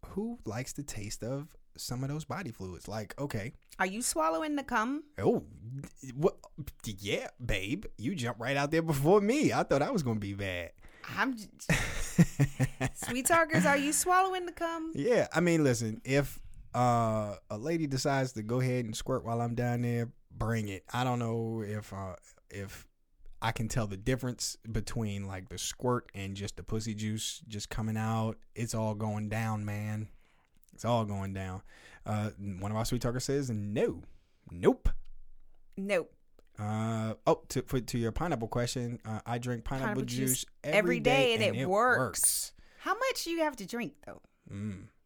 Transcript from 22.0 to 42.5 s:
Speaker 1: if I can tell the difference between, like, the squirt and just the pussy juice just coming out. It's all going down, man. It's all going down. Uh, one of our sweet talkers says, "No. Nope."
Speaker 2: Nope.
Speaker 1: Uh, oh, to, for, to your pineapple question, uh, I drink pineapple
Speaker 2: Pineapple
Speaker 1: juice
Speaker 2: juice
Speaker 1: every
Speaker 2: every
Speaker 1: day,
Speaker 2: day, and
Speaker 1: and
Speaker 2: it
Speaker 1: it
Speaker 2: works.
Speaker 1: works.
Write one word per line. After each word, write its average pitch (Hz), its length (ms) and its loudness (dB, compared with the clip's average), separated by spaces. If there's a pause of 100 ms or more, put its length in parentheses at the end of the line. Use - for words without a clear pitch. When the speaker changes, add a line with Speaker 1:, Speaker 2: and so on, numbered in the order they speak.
Speaker 1:
if 101 360 -10 (540)
I 113 100 0
can 113 160 -4
tell 110 200 0
the 98 100 -6
difference 123 600 -2 (140)
between, 104 540 -4
like, 95 240 -8
the 87 80 -10
squirt - 560 -2
and 98 220 -6
just 98 220 -6
the 92 60 -10
pussy 110 300 -2
juice 107 540 -4
just 104 240 -8
coming 110 260 -2
out. 110 400 -2 (160)
It's 117 220 -4
all 110 180 0
going 107 360 -4
down, 107 360 -2
man. 107 420 -4 (680)
It's - 100 -8
all 117 200 4
going 98 280 -4
down. 95 300 -6 (420)
Uh, 107 240 0 (300)
one 101 120 -4
of 110 60 0
our 110 80 0
sweet 123 180 0
talkers 123 220 0
says, 139 260 0
"No. 107 500 0 (480)
Nope." 90 400 4 (880)
Speaker 2:
Nope. 196 340 0 (460)
Speaker 1:
Uh, 110 560 -2 (140)
oh, 165 220 4
to, 131 140 0
for, 135 160 0
to 120 200 -4
your 113 120 0
pineapple 131 360 -2
question, 120 580 -2
uh, 110 180 -6
I 120 140 -4
drink 120 260 -4
pineapple 135 260 -2
Speaker 2:
Pineapple 127 160 -2
Speaker 1:
juice 127 240 0 (120)
Speaker 2:
juice - 40 -6 (180)
Speaker 1:
every 151 160 2
Speaker 2:
every 214 200 2
Speaker 1:
day, 262 280 6
Speaker 2:
day, 233 80 4
and 220 80 2
Speaker 1:
and 180 120 2
Speaker 2:
it 123 60 -2
Speaker 1:
it 156 80 0
Speaker 2:
works. 220 300 4
Speaker 1:
works. - 540 0 (260)